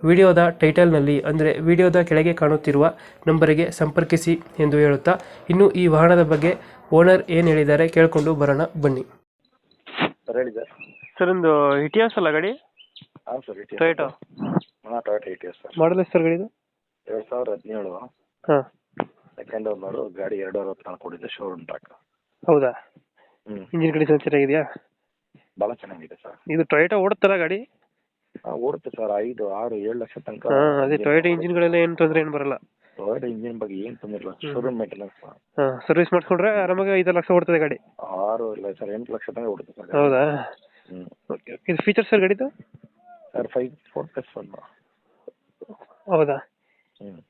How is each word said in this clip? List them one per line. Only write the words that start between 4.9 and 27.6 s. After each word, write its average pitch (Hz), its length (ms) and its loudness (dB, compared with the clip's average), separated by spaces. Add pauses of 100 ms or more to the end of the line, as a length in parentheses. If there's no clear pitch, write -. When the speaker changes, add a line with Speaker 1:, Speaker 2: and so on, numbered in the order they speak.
Speaker 1:
ಇನ್ನು 190 160 6 (160)
ಈ - 20 2 (100)
ವಾಹನದ 170 280 6 (100)
ಬಗ್ಗೆ 160 200 2 (460)
ಓನರ್ 180 260 8 (120)
ಏನ್ 170 160 4
ಹೇಳಿದ್ದಾರೆ 151 440 4
ಕೇಳ್ಕೊಂಡು 160 460 4
ಬರೋಣ 143 220 2 (200)
ಬನ್ನಿ. 131 200 0 (1200)
Speaker 2:
ಸರ್, 117 120 -4
ಹೇಳಿ 123 200 -4
ಸರ್. - 120 -12 (480)
Speaker 1:
ಸರ್, 180 160 0
ಒಂದು 165 180 2 (360)
ಇಟಿಯೋಸ್ 220 320 0
ಅಲ್ಲ 160 160 2
ಗಾಡಿ? 180 160 -2 (760)
Speaker 2:
ಹಾ 123 80 -8 (100)
ಸರ್, 98 180 -16
ಇಟಿಯೋಸ್. 104 180 -6
Speaker 1:
Toyota? 160 260 0 (800)
Speaker 2:
ಹಾ, 117 100 -6 (100)
Toyota 104 280 -4
ಇಟಿಯೋಸ್ - 260 -18
ಸರ್. - 200 -20
Speaker 1:
ಮಾಡಲ್ 180 220 2
ಎಷ್ಟು - 120 -10
ಸರ್ 165 120 2
ಗಾಡಿದು? 175 200 -4 (580)
Speaker 2:
ಎರಡ್ 110 240 -10
ಸಾವಿರದ 123 280 -6
ಹದಿನೇಳು. 104 340 -12 (580)
Speaker 1:
ಹಾ. 147 80 4 (800)
Speaker 2:
ಸೆಕೆಂಡ್ 110 360 -8
ಓನರ್, 95 260 -10 (200)
ಗಾಡಿ 98 240 -6
ಎರಡು 95 180 -8
ಅರವತ್ತು 95 240 -12
ನಾನು 90 180 -14
ಕೊಟ್ಟಿದ್ದೆ, 85 320 -14
ಶೋರೂಮ್ 92 320 -12
ಟ್ರ್ಯಾಕ್. - 240 -16 (580)
Speaker 1:
ಹೌದಾ? 135 220 4 (760)
Speaker 2:
ಹ್ಮ್. 101 160 -14 (100)
Speaker 1:
ಇಂಜಿನ್ 160 200 0
ಕಂಡೀಷನ್ 151 320 2
ಚೆನ್ನಾಗಿದೆಯಾ? 143 380 0 (960)
Speaker 2:
ಭಾಳ 104 120 -4 (100)
ಚೆನ್ನಾಗಿದೆ 85 400 -20
ಸರ್. - 120 -20 (200)
Speaker 1:
ಇದು 160 80 0 (100)
Toyota 175 320 0
ಓಡುತ್ತಲ್ಲ 196 380 2
ಗಾಡಿ? 175 160 -4 (840)